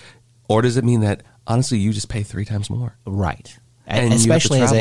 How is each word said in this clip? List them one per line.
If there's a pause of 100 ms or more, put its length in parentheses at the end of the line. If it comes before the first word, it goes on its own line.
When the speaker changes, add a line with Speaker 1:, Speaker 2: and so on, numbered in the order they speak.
(480)
Speaker 1:
or
does
it
mean
that, (240)
honestly,
you
just
pay
three
times
more? (100)
Speaker 2:
Right. (300)
Speaker 1:
And
you
have
to (180)
Speaker 2:
Especially
as
a,